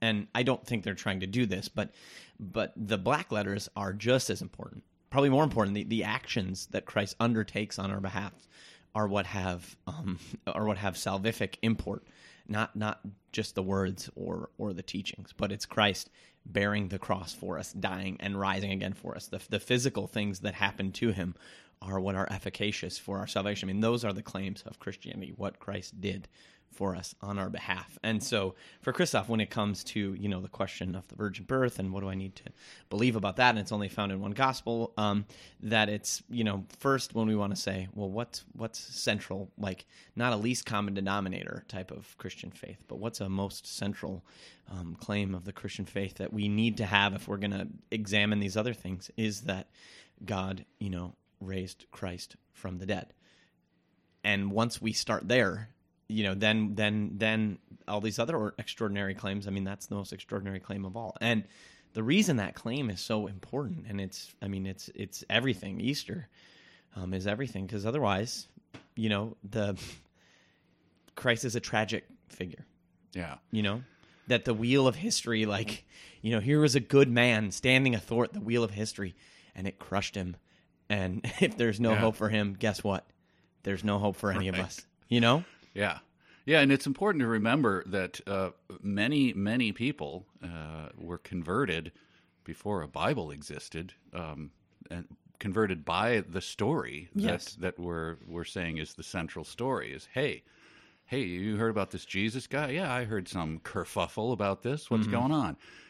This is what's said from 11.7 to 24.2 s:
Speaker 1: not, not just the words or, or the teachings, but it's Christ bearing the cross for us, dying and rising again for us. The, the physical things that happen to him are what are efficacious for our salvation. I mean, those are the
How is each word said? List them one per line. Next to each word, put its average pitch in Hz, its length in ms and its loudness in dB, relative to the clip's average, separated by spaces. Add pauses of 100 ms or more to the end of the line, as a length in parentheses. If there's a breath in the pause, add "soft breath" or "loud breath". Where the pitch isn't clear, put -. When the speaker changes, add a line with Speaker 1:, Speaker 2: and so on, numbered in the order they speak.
Speaker 1:
not, 107 280 -2
not 107 240 -2 (320)
just - 240 -4
the 98 80 0
words 95 520 0
or, 87 340 -6 (100)
or 104 140 -4
the 87 100 -8
teachings, - 520 -8
but 101 160 -2
it's 101 140 -6
Christ 104 440 2 (360 soft breath)
bearing 101 440 2
the 92 100 -4
cross 95 340 -2
for 95 240 -6
us, - 160 -8
dying 95 460 -4
and 98 200 -4
rising 98 320 0
again 98 220 -2
for - 220 -8
us. - 120 -10
The, - 220 -8
the 123 100 0
physical 123 480 2
things 101 340 -2
that 104 140 -2
happen 98 380 2
to 120 180 2
him 90 220 -2 (480 loud breath)
are 95 180 -2
what 95 160 0
are 95 140 2
efficacious 101 680 -4
for 98 200 -6
our 95 80 -6
salvation. 98 420 -2
I 95 40 -2
mean, 101 80 0
those 117 240 4
are 101 80 0
the 101 100 -6